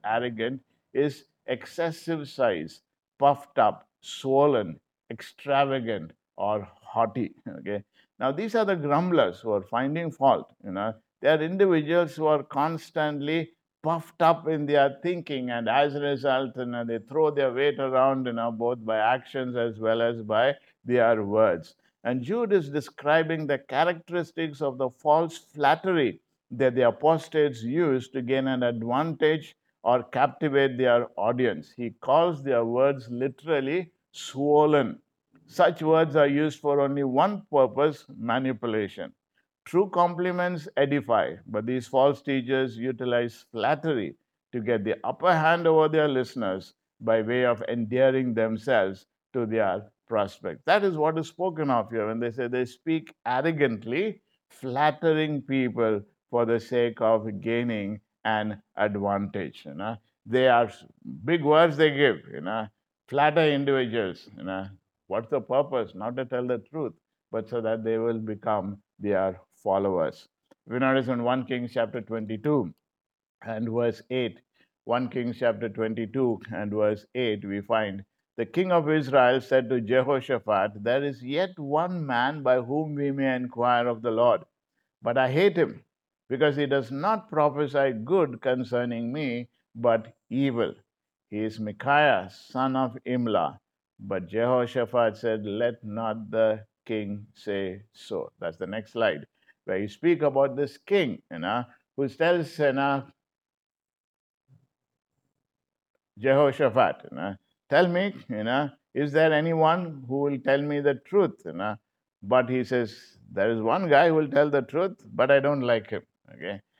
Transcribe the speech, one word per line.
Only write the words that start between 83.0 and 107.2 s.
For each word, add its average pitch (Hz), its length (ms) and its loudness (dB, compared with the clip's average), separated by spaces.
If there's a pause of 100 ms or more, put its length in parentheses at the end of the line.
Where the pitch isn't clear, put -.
may 135 240 0
inquire 123 520 0
of 113 140 -4
the 117 100 -2
Lord, 110 320 2 (580)
but 120 160 -2
I 131 140 2
hate 175 260 2
him, - 260 -2 (460)
because 135 260 2
he 143 120 -2
does 131 240 0
not 185 380 -4
prophesy 143 640 0
good 123 500 0
concerning 120 680 -2
me, 123 380 -6 (260)
but 117 380 0 (160)
evil. 120 440 0 (560)
He 104 100 -8
is 110 200 -6
Micaiah, 113 720 0
son 131 440 -4
of 127 300 -2
Imlah.' 110 520 -2 (420)
But 98 280 -6
Jehoshaphat 117 920 0
said, 110 280 -4
'Let 110 380 -4
not 110 460 -8
the 110 360 0 (200)
king 104 480 -6
say 98 480 -8 (120)
so.'" - 460 -10
That's 85 180 -8
the 92 100 -8
next 107 240 -10
slide, 98 340 -2 (380)
where 95 160 -4
you 104 80 -4
speak 156 340 0
about 139 340 0
this 143 220 -4
king, 170 440 0 (100)
you 80 80 -10
know, 107 240 -2 (320)
who 139 120 -2
tells, 160 520 -2
you 143 140 2
know, 139 300 0 (3250)
Jehoshaphat, 131 920 2
you - 80 -16
know, 95 180 -6 (340)